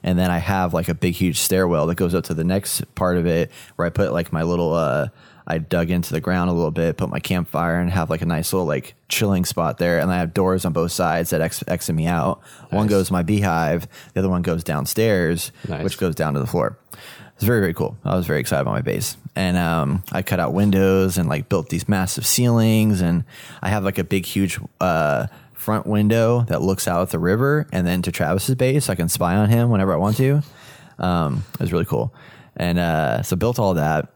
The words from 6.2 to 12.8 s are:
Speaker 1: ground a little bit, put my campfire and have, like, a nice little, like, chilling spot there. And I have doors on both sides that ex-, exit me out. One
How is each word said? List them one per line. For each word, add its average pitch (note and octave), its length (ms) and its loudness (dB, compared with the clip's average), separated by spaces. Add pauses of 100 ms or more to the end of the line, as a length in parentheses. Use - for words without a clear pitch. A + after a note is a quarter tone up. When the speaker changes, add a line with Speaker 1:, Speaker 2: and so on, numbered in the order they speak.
Speaker 1:
ground F2+ 280 0
a F2 40 0
little E2 180 0
bit, E2 260 -2
put F#2 120 -4
my C#2+ 100 -4
campfire E2+ 600 -2
and F2 120 0
have, E2 180 0
like, D#2+ 120 -2
a E2 40 -4
nice E2 280 -2
little, F#2 140 0
like, C#2+ 280 -4 (140)
chilling G2 360 0
spot D#2+ 320 -2
there. F2 220 2
And F2+ 120 0
I F2+ 60 0
have E2+ 160 -2
doors F#2 320 0
on F2 60 0
both E2+ 220 0
sides E2+ 380 0
that D#2+ 100 0
ex-, - 260 -2
exit E2+ 280 -2
me D#2+ 120 0
out. E2+ 320 0 (300)
One G#2 180 0